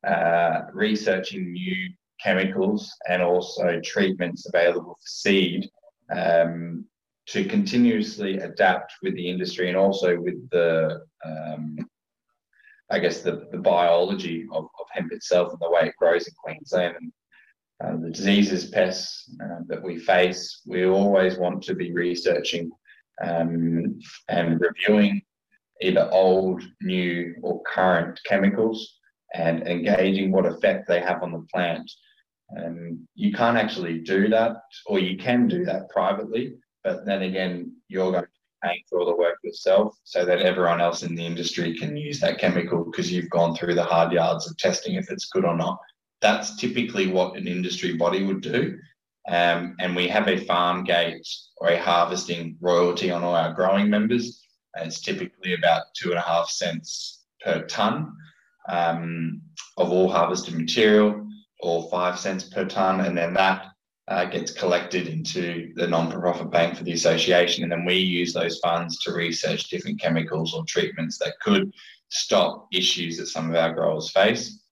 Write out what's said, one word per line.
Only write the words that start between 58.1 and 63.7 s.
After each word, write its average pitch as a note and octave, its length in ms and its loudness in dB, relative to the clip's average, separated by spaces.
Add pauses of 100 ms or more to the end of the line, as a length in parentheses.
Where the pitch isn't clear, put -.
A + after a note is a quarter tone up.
um, E2 720 -2 (340)
of F2 160 0
all F#2 180 4
harvested E2+ 460 0
material, G#2 720 4 (320)
or E2+ 300 -2
five F2+ 280 0
cents F#2+ 280 -4
per - 180 -4
tonne. F#2+ 380 0
And F2 160 0
then E2+ 160 0
that, F#2+ 320 2 (420)